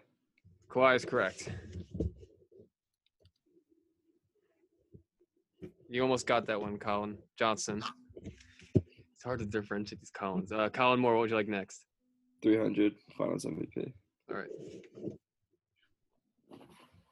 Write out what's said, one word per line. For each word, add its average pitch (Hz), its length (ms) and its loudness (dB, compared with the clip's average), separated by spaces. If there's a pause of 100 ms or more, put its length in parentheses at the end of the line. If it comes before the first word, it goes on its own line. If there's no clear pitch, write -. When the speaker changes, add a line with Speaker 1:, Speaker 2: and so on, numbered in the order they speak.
(680)
Speaker 1:
Kawhi 127 280 6
is 113 80 -2
correct. 104 440 -2 (4000)
You 123 140 0
almost 127 240 2
got 117 200 4
that 107 140 -2
one, 104 180 -4
Colin 104 400 -2 (200)
Johnson. 107 440 0 (920)
It's - 500 0
hard 123 160 -4
to 107 60 -6
differentiate 104 540 -6
these - 100 -20
Collins. 95 400 -4
Uh, 107 200 0
Colin 127 300 4
Moore, 120 140 4
what 113 80 4
would 110 80 0
you 113 60 2
like 107 120 2
next? 101 360 -6 (580)
Speaker 2:
Three 110 140 6
hundred, 104 380 4 (240)
Finals - 260 -2
M - 140 -4
V - 160 -6
P. - 180 -6 (380)
Speaker 1:
All 98 60 -6
right. 98 120 -8 (2750)